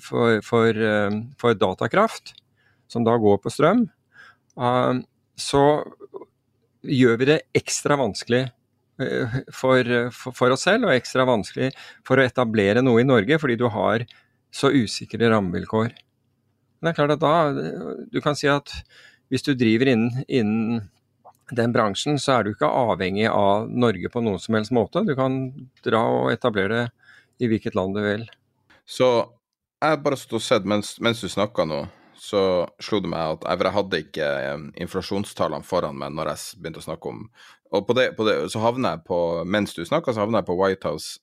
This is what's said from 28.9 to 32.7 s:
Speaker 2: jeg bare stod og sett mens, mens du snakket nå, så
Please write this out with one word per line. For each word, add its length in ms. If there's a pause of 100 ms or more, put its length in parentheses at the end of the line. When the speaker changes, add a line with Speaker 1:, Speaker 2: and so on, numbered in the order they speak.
Speaker 2:
jeg 240
bare 140
stod 200
og 60
sett 240
mens, 240 (100)
mens 200
du 80
snakket 400
nå, 100 (420)
så 200 (400)